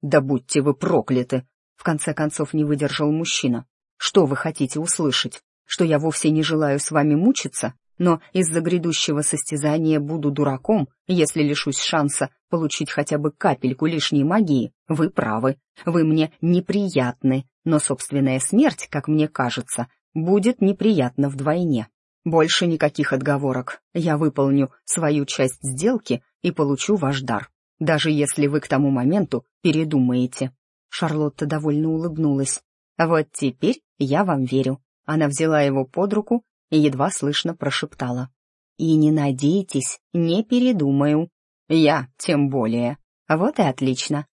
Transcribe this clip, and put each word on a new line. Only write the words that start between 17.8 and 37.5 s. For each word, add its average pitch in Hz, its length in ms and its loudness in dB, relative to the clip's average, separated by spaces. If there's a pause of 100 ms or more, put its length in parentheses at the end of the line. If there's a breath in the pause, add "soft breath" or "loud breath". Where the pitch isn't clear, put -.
смерть, 233 500 0
как - 180 -6
мне 151 200 2
кажется, - 600 -6 (260)
будет 190 480 0
неприятна 185 680 2
вдвойне. 139 600 -2 (360)
Больше 165 440 2
никаких 151 460 -2
отговорок. 131 680 -4 (120)
Я 160 240 0
выполню 139 540 2 (140 soft breath)
свою 151 400 0
часть - 380 -2
сделки 160 580 -2 (200 soft breath)
и 180 100 -2
получу 151 460 0
ваш 139 240 -2
дар, 117 280 -4 (300)
даже 156 320 0
если 147 360 0
вы 147 120 0
к - 80 -10
тому 139 220 2
моменту 135 560 0 (160)
передумаете». 131 920 0 (360)
Шарлотта 151 560 -2
довольно 151 440 -2
улыбнулась. 160 720 -2 (360)
«Вот 160 340 2
теперь - 500 -2 (160)
я 143 260 0
вам 143 220 0
верю». 131 360 -2 (240)
Она 156 220 0
взяла 151 340 2
его 135 240 0
под 190 280 -2
руку 214 300 -2 (260)
и 156 100 2
едва 147 320 2
слышно 147 440 -4